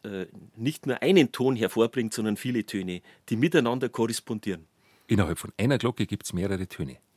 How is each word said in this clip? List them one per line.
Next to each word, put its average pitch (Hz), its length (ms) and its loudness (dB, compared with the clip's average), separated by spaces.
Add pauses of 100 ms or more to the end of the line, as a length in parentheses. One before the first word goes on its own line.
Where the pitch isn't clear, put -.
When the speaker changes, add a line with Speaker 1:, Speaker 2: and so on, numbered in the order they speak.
Speaker 1:
äh, 98 220 -8 (280)
nicht 120 300 -4
nur 131 160 -2
einen 160 320 6
Ton 127 240 0
hervorbringt, 113 560 0
sondern 107 240 -2
viele 120 280 -4
Töne, 90 360 -6 (260)
die - 80 -2
miteinander 127 540 2
korrespondieren. 107 760 -4 (420)
Speaker 2:
Innerhalb 92 320 2
von - 180 -14
einer 127 200 2
Glocke 117 280 0
gibt's - 260 -8
mehrere 92 360 -2
Töne. 67 280 -8 (220)